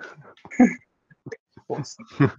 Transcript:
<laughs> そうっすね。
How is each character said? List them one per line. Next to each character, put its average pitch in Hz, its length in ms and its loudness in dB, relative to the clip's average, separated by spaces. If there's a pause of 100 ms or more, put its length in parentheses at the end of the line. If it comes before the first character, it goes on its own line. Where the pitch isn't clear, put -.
(500)
<laughs> - 1160 -2
そ 123 80 -6
う 143 60 -6
っ - 20 -12
す - 140 -16 (220)
ね。 139 200 4